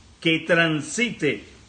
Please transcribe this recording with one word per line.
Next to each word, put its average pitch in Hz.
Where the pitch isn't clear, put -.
que 160
transite 160